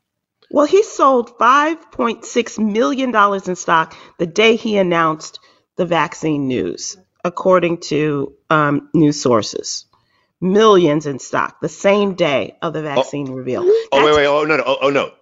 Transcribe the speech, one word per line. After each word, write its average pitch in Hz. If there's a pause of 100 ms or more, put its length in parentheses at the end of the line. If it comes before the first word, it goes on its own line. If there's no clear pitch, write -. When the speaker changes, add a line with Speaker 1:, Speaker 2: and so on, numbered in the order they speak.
(520)
Speaker 1:
Well, 294
he 392
sold 269
five 285
point 233
six -
million 247
dollars 202
in 180
stock 165 (240)
the 175
day 220
he 214
announced 165 (380)
the 185
vaccine 156
news, 104 (300)
according 175 (100)
to, 147 (180)
um, 147
news 147
sources, - (540)
millions 185
in 139
stock -
the 156
same 202
day 147
of 160
the 156
Speaker 2:
Oh. 151
Speaker 1:
vaccine 143
reveal. 127
Speaker 2:
Oh, - (280)
wait, 147
Speaker 1:
That's 151
Speaker 2:
wait. 143
Oh, 147
no, 151
no. 123
Oh, 135
oh, 135
no. 135 (100)